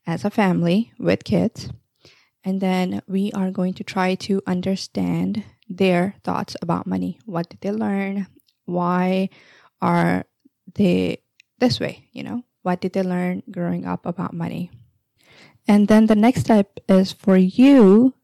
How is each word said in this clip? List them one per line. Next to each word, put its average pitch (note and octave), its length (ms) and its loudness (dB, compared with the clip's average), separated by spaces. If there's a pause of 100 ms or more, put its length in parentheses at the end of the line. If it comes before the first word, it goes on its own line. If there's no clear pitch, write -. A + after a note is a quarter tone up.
as E3 200 -6
a G3+ 40 0
family F3+ 680 0
with F3+ 240 -2
kids. - 460 -2 (760)
And F#3+ 160 -6
then F#3 480 -2
we G3 240 -4
are F#3+ 200 -4
going F#3 240 -4
to - 80 -12
try F#3 320 -2
to G3 300 -4
understand F#3 1000 -4 (260)
their F#3 540 0
thoughts - 380 -6
about E3+ 260 -4
money. F#3 380 -6
What E3+ 240 -8
did - 120 -20
they G3 100 -8
learn? G3 560 -6 (380)
Why F3+ 640 -2 (520)
are F3 440 0 (500)
they F#3 460 0 (380)
this B3 200 0
way? - 320 -10
You - 120 -16
know, A#3+ 200 -10 (200)
what F3+ 180 -4
did F#3 120 -6
they F#3+ 100 -2
learn F3+ 460 -4
growing F3 360 -6
up F3+ 200 -8
about - 280 -8
money? F3 380 -10 (960)
And G#3 200 6
then G#3+ 200 6
the A3 80 4
next A3 260 2
step G#3 380 2 (100)
is F#3+ 240 4
for F#3+ 240 2
you A#3 760 6 (100)